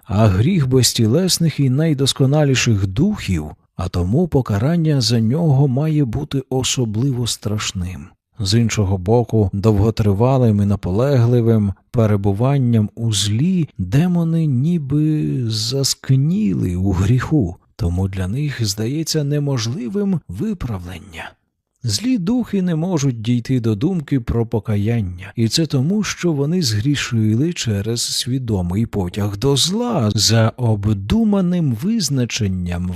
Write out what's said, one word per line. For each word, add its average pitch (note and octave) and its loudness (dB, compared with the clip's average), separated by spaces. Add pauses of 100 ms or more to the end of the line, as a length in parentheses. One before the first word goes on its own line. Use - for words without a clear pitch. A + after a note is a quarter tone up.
а G#2 2
гріх C3 2
безтілесних C3 2
і C3+ 2
найдосконаліших C3+ 2
духів, F#2+ -2 (300)
а F2+ -4
тому G#2+ 0
покарання C#3 2
за A#2 2
нього C#3 2
має D3+ 0
бути C3+ -4
особливо B2 -2
страшним. F#2 -6 (360)
З G2+ 2
іншого G2+ 2
боку, A2 2
довготривалим G#2+ 2
і G2+ 2
наполегливим A2+ 2 (180)
перебуванням A2 2
у A2+ -2
злі A#2 0 (100)
демони E3 0
ніби D3+ 0 (140)
заскніли C3+ -2
у F#2+ 0
гріху, A2+ 0 (200)
тому F#2 -2
для F#2+ -6
них B2+ -4
здається C#3 -4
неможливим D3 -2
виправлення. F2+ -8 (520)
Злі G#3 -2
духи G3+ -2
не F3 0
можуть C#3+ -2
дійти A#2+ 0
до A2+ 0
думки C#3+ -2
про A#2 -2
покаяння, G#2 -2
і A2+ 2
це E3 0
тому, D#3+ 0
що - -2
вони D3+ 0
згрішили A#2 0
через A2+ -4
свідомий A2+ -2
потяг G2+ -4
до C3+ 0
зла F3+ 0
за A2+ 2
обдуманим C3+ 0
визначенням A2 -2